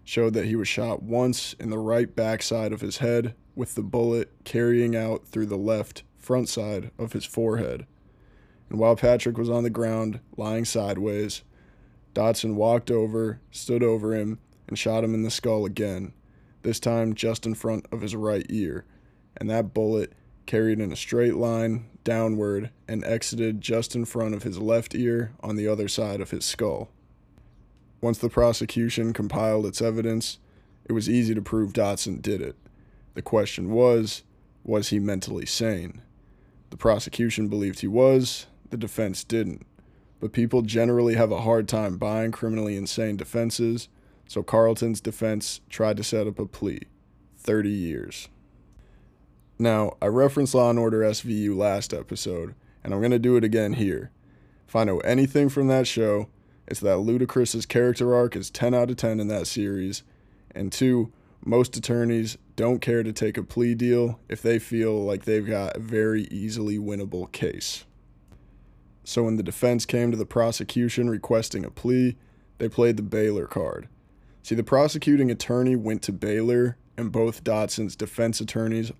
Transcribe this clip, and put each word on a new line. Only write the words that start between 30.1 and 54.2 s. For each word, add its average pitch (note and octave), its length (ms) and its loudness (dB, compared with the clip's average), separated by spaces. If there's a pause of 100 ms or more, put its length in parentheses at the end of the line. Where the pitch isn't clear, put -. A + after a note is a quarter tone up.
it - 80 -4
was A2 160 0
easy A2+ 260 4
to G#2+ 80 0
prove G#2 300 -2
Dotson G2+ 500 -2
did G#2 180 -4
it. C2 160 -8 (580)
The - 80 -10
question G#2 480 -2
was, A#2 520 4 (400)
was G#2+ 280 -2
he G#2 80 0
mentally G2+ 480 -4
sane? G2 560 -4 (680)
The - 60 -16
prosecution A2 720 0
believed G2+ 320 -2
he F#2+ 80 -2
was, B2+ 580 4 (240)
the B2 60 -8
defense G#2+ 480 -4
didn't. G#2+ 420 -4 (540)
But A2 120 -6
people A#2 300 2
generally A#2 520 4
have A2+ 180 4
a F2 80 0
hard A2+ 260 2
time G#2+ 300 -2
buying A2 360 -2
criminally A2 440 -4
insane G#2 400 -4
defenses, A#2 720 -2 (380)
so - 160 -6
Carlton's A2+ 580 4
defense A2 680 -4
tried G#2+ 280 0
to G#2+ 80 -6
set G#2+ 220 0
up G#2 120 -6
a G#2 80 -4
plea, - 360 -6 (540)
thirty G#2+ 340 0
years. E2 580 -6 (1300)
Now, G#2+ 420 2
I - 60 0
referenced C3+ 480 4
Law A#2+ 160 6
and A#2+ 80 2
Order A2 240 2
S G#2+ 200 0
V A#2+ 100 -6
U G#2 240 0
last G2+ 360 0
episode, F2 640 -8 (300)
and G#2 100 -4
I'm G2 80 0
gonna A#2+ 160 4
do B2 180 4
it A#2 60 6
again G#2+ 300 2
here. G2 400 -2 (560)